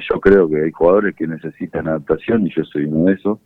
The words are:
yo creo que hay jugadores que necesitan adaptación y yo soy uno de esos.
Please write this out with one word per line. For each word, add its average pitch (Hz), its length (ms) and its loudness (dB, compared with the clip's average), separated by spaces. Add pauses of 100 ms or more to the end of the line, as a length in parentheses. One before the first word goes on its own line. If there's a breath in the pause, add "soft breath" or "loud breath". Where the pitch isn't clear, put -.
yo - 120 -2
creo 95 280 6
que 76 140 -2
hay 80 80 -2
jugadores 92 420 2
que 80 140 -6
necesitan 80 600 -8
adaptación 80 580 -2
y - 80 -8
yo 80 80 -2
soy 73 220 -6
uno 78 220 0
de 98 80 2
esos. 101 300 -4